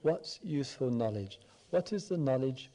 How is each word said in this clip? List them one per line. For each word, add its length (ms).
What's 400
useful 480
knowledge? 500
What 220
is 160
the 100
knowledge 560